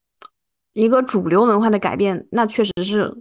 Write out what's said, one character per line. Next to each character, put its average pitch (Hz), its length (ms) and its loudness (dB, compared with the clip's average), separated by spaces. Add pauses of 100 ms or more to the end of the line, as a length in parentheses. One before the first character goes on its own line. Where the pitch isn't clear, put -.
(720)
一 220 140 2
个 262 140 4
主 202 260 -2
流 180 160 4
文 214 160 2
化 226 120 2
的 208 80 2
改 - 160 -4
变， 190 360 -2
那 226 140 -2
确 214 180 -2
实 202 80 -4 (120)
是 202 260 -2 (120)